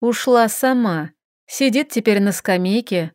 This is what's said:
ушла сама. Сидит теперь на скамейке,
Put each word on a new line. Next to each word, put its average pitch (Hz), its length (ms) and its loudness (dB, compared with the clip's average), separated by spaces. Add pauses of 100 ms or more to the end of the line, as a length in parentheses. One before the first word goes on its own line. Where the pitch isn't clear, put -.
ушла 233 480 2
сама. 220 600 -2 (340)
Сидит 269 440 0
теперь 214 300 0
на 202 120 2
скамейке, 185 840 -2